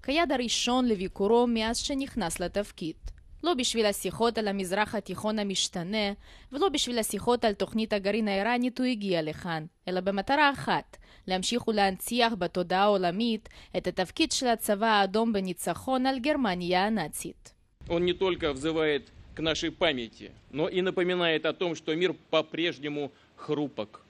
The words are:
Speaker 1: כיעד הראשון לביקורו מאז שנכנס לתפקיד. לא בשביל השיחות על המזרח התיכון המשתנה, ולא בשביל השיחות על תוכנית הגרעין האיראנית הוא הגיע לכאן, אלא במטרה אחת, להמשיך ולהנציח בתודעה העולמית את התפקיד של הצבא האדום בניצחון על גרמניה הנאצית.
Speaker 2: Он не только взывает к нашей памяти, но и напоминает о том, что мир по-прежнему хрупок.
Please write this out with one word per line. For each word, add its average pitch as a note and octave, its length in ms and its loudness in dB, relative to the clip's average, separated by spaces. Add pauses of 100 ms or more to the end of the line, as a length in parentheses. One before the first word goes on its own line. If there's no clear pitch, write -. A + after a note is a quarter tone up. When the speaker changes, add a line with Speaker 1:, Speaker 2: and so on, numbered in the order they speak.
Speaker 1:
כיעד D4+ 300 2
הראשון B3 560 2
לביקורו G#3 580 4
מאז A3+ 320 0
שנכנס C4 640 -4
לתפקיד. F3 560 -4 (460)
לא F4 120 2
בשביל A#3 320 2
השיחות G#3 520 0
על G#3+ 100 0
המזרח G3 460 -2
התיכון G#3+ 440 -4
המשתנה, G3+ 760 -2 (400)
ולא D#4 160 2
בשביל B3 300 0
השיחות A#3 460 0
על G#3+ 100 4
תוכנית A3 380 -2
הגרעין G#3 360 0
האיראנית A#3 500 0
הוא B3+ 80 0
הגיע G3+ 360 0
לכאן, D#3 440 -6 (220)
אלא F#3 120 0
במטרה G3+ 500 2
אחת, G#3+ 460 -2 (300)
להמשיך F#3 420 -2
ולהנציח A3 680 2
בתודעה F3+ 440 0
העולמית G#3 680 2 (280)
את F3+ 100 -2
התפקיד F#3 460 -2
של C4 140 0
הצבא A3 400 2
האדום G#3+ 460 4
בניצחון G3 720 -2
על C4+ 120 0
גרמניה F#3+ 680 2
הנאצית. - 680 -6 (340)
Speaker 2:
Он E3+ 160 0
не F3+ 80 2
только E3 400 0
взывает D3+ 500 0 (320)
к - 60 -10
нашей D#3+ 320 -2
памяти, B2 580 -2 (220)
но D3 160 -2
и F#3 140 -2
напоминает F3+ 640 0
о D#3 60 0
том, E3+ 220 -4
что D#3 200 -4
мир E3+ 200 0 (160)
по-прежнему D3 800 -2 (260)
хрупок. C#3+ 720 -6